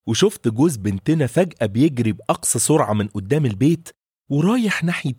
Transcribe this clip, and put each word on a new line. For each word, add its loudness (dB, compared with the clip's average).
وشفت 0
جوز 2
بنتنا 0
فجأة 0
بيجري 0
بأقصى -4
سرعة 2
من 0
قدام -2
البيت 0
ورايح 0
ناحية -4